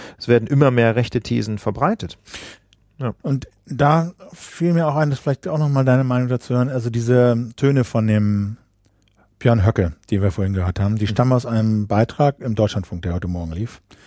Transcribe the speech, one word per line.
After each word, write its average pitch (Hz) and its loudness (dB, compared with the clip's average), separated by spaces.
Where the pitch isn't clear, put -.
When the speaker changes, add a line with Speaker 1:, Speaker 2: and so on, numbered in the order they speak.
Speaker 1:
es - -12
werden 117 4
immer 143 4
mehr 117 2
rechte 120 -2
Thesen 110 -4
verbreitet. 120 -4
Ja. 123 -4
Speaker 2:
Und 139 -4
da 151 0
fiel - -4
mir 165 2
auch 143 -2
ein, 151 0
das 135 -2
vielleicht - -4
auch 156 -4
nochmal 143 0
deine 131 4
Meinung 127 0
dazu 123 -4
hören, 123 0
also 120 -4
diese 120 2
Töne 139 2
von 110 0
dem 104 0
Björn 117 4
Höcke, 92 0
die 101 0
wir 98 2
vorhin 98 -4
gehört 90 -2
haben, 101 0
die 104 -2
Speaker 1:
Mhm. 104 -2
Speaker 2:
stammen 123 2
aus 123 0
einem 110 0
Beitrag 113 0
im 117 -4
Deutschlandfunk, 98 -2
der 87 -4
heute 87 -6
Morgen 85 -6
lief. 107 -10